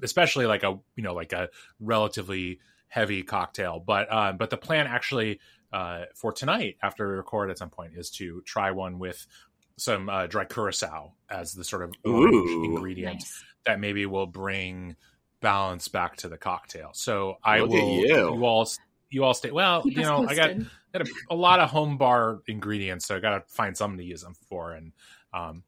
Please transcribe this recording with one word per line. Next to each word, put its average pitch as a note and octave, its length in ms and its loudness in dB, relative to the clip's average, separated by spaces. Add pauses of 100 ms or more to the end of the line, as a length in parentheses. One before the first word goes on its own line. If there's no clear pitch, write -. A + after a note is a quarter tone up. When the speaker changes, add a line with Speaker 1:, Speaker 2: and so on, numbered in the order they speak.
Speaker 1:
especially, C#3 420 2
like, G#2+ 160 2
a, F#2+ 160 0 (180)
you A#2 60 -10
know, F#2 140 -6
like, E2 180 -8
a F2 160 -4 (300)
relatively G2+ 800 -2 (300)
heavy G2+ 340 -2
cocktail. F2+ 560 -4
But, G2+ 320 0
uh, G#2 220 2
but G2+ 180 -4
the B2 60 -4
plan D#3 280 0
actually, A#2+ 540 -2 (340)
uh, F2 300 -6 (100)
for - 180 -6
tonight, D3+ 520 -2
after G2+ 260 -2
we G2 60 -4
record G2 340 -4
at F2+ 80 -6
some F2+ 140 -12
point, E2+ 240 -16
is F2 160 -12
to F2 300 -10
try G2 280 0
one F#2 300 -6
with F#2 260 -8 (520)
some, G2+ 320 -2
uh, F#2+ 180 -2
dry G#2 180 -2
curacao E2 680 -6 (140)
as F2 260 -10
the F#2 100 -14
sort F#2+ 180 -6
of F2 100 -10 (120)
orange A#2+ 320 8
Speaker 2:
Ooh. E2+ 300 4
Speaker 1:
ingredient F#2 500 -4
Speaker 3:
Nice. - 280 -14 (220)
Speaker 1:
that G#2+ 140 2
maybe G2+ 260 -2
will F#2+ 220 -2
bring F#2 680 -8 (460)
balance G2 460 0
back F2+ 300 -4
to F#2 120 -10
the D#2+ 80 -14
cocktail. E2 560 -8
So G2 500 -4
I A2 160 6
Speaker 2:
Look A2+ 120 4
at A2+ 120 4
Speaker 1:
will, G#2 60 0
Speaker 2:
you. F2+ 160 4 (300)
Speaker 1:
you A#2+ 100 2
all, A2+ 220 4 (420)
you C3+ 140 0
all C3 100 6
stay. A#2+ 180 -6
Well, F3 320 2
Speaker 3:
Keep C3+ 140 2
Speaker 1:
you D#3+ 60 2
Speaker 3:
us D#3 40 2
Speaker 1:
know, D3 200 2
I - 60 0
got, D#3 180 6
Speaker 3:
posted. G#3+ 160 -4 (260)
Speaker 1:
got F#3 100 -2
a, - 80 -8 (180)
a E3+ 60 -2
lot F3+ 240 8
of D#3 100 6
home D3 300 0
bar A#2 480 4
ingredients, G2+ 580 -4
so G2+ 100 -4
I F#2 40 -2
gotta G2+ 280 0
find G2+ 300 -4
something G2+ 220 -2
to F2 40 -10
use F2 180 -12
them F2+ 120 -18 (160)
for. E2+ 220 -8
And, D#2+ 220 -16 (400)
um, E2+ 340 -10